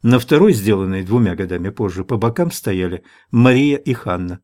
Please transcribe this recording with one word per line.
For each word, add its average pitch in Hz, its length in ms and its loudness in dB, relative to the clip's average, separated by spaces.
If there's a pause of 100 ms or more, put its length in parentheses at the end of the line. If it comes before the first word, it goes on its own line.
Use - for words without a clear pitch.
на 123 140 4
второй, 170 340 4
сделанной 95 500 -2
двумя 98 320 0
годами 90 340 -6
позже, 92 360 -6
по 120 120 -4
бокам 117 340 -2
стояли 92 520 -6 (280)
Мария 131 460 4
и 135 160 -4
Ханна. 90 500 -6